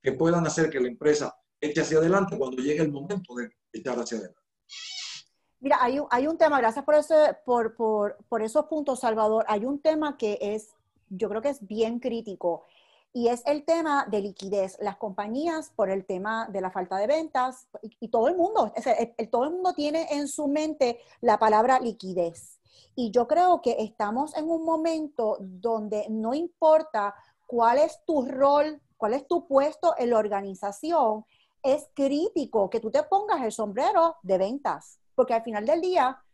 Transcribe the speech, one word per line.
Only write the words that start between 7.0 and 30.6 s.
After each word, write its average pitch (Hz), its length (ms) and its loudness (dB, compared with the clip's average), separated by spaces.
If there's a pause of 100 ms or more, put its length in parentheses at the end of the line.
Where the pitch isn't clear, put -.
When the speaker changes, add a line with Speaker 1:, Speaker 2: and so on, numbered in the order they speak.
Speaker 2:
por, 233 300 0
por, 214 420 0 (120)
por 226 140 -2
esos 262 240 0
puntos, 285 340 -2
Salvador. 220 480 2
Hay 214 160 0
un 285 160 -4
tema 311 360 0
que 208 240 -2
es, 214 300 -6 (380)
yo 196 200 -6
creo 214 140 -4
que 285 80 -2
es 269 160 -8
bien 226 340 -2
crítico, 220 640 -4 (480)
y 240 160 0
es 240 160 -2
el 294 200 0
tema 320 460 0
de 202 120 -2
liquidez. 196 580 -4
Las 202 160 -6
compañías, 247 800 -6
por 196 140 0
el 190 140 -2
tema 214 440 -4
de 196 120 -6
la 185 100 -4
falta 185 260 -6
de 202 100 -2
ventas, 262 640 -2 (140)
y, 214 180 -16
y 226 80 -10
todo 233 200 2
el 349 80 0
mundo, 349 380 2
o 240 80 -6
sea, 240 120 2
el, 226 220 -4
el, 226 140 -6
todo 233 140 0
el 294 60 -4
mundo 359 240 -2
tiene 302 360 -2
en 285 180 -4
su 294 200 -4
mente 294 520 0 (200)
la 220 180 4
palabra 220 400 4
liquidez. 185 800 -6 (380)
Y 233 140 -2
yo 240 180 2
creo 349 340 4
que 247 160 0
estamos 220 580 -4
en 311 140 -4
un 330 140 -2
momento 311 760 -2
donde 208 680 -4
no 220 240 -2
importa 311 800 2 (320)
cuál 233 320 4
es - 260 0
tu 285 220 0
rol, 285 560 2 (140)
cuál 220 180 -2
es 285 140 -4
tu 339 180 0
puesto 294 500 2
en 240 140 0
la 233 80 4
organización, 214 1040 -2 (380)